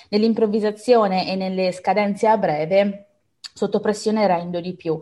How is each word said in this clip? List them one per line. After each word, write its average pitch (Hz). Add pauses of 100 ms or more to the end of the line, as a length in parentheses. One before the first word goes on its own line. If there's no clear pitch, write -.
nell'improvvisazione 214
e 190
nelle 190
scadenze 202
a 220
breve 190 (440)
sotto 202
pressione 214
rendo 175
di 180
più, 160